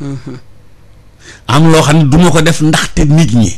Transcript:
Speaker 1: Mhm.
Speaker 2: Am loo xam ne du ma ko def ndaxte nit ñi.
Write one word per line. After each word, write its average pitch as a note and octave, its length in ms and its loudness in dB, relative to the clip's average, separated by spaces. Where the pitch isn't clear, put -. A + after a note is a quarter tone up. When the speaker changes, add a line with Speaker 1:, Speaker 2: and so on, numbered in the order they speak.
Speaker 1:
Mhm. C#3 360 -14
Speaker 2:
Am D3+ 240 2
loo D#3 120 4
xam C#3+ 160 0
ne D#3 60 2
du C3+ 140 0
ma F3 120 4
ko E3 120 0
def E3 180 -2
ndaxte D#3 460 -2
nit D3+ 260 2
ñi. A2+ 260 0